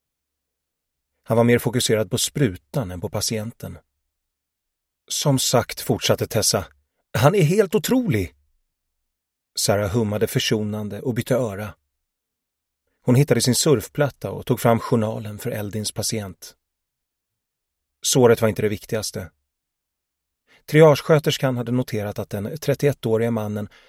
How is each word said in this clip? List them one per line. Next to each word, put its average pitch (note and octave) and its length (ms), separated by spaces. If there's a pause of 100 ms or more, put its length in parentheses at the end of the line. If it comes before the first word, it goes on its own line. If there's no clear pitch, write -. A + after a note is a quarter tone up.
(1200)
Han A2+ 140
var A#2 80
mer A#2+ 140
fokuserad A2 520
på A#2+ 80
sprutan A2+ 720
än F2+ 100
på G2+ 80
patienten. G#2+ 720 (1300)
"Som C#3 300
sagt", - 420
fortsatte G#2+ 460
Tessa, G2+ 400 (460)
"han C#3 220
är G3+ 80
helt F#3+ 320
otrolig." F3+ 640 (1200)
Sarah G2+ 340
hummade G#2+ 340
försonande G#2+ 760
och A#2+ 140
bytte A#2+ 200
öra. G#2+ 400 (1300)
Hon B2+ 140
hittade B2 260
sin B2 140
surfplatta - 760
och F#2+ 160
tog A#2 140
fram A2+ 180
journalen A2 600
för A#2 120
Eldins G#2+ 420
patient. G#2 640 (1500)
Såret B2 380
var A2+ 80
inte G#2 140
det G#2+ 60
viktigaste. G#2 640 (1300)
Triagesköterskan D3 920
hade A#2+ 160
noterat G#2+ 460
att G#2 120
den G#2+ 280
trettioettåriga A#2 720
mannen G#2 380 (200)